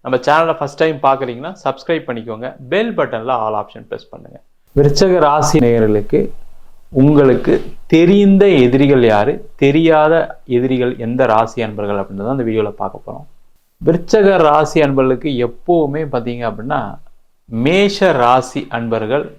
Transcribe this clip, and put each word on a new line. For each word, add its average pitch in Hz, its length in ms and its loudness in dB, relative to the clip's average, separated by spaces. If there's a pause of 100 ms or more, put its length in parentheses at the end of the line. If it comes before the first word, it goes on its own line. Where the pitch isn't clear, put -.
நம்ம 127 180 -2
சேனலை 160 380 0
ஃபர்ஸ்ட் 143 200 -8
டைம் 160 180 0
பார்க்குறீங்கன்னா 135 580 -4 (100)
சப்ஸ்கிரைப் 156 440 -6
பண்ணிக்கோங்க, 117 480 -10 (140)
பெல் 208 260 -2
பட்டன்ல 123 340 -4
all 110 360 -4
option - 240 -20
press - 200 -10
பண்ணுங்க. - 320 -20 (340)
விருச்சக 170 440 4
ராசி 147 400 2
நேயர்களுக்கு 117 680 2 (600)
உங்களுக்கு 139 840 2 (120)
தெரிந்த 196 640 4
எதிரிகள் 135 580 4
யாரு, 107 500 0
தெரியாத 156 920 2
எதிரிகள் 127 520 -2
எந்த 120 280 -2
ராசி 110 360 0
அன்பர்கள் 104 360 -6
அப்படின்றத 98 320 -8
அந்த 135 140 -4
வீடியோல 110 260 -2
பார்க்க 101 420 -12
போறோம். - 140 -16 (600)
விருச்சக 190 520 2
ராசி 151 440 2
அன்பர்களுக்கு 135 480 0
எப்பவுமே 143 680 -2
பார்த்தீங்க 120 540 -6
அப்படின்னா, 113 460 -8 (480)
மேஷ 180 680 0
ராசி 127 580 0
அன்பர்கள் 117 680 -4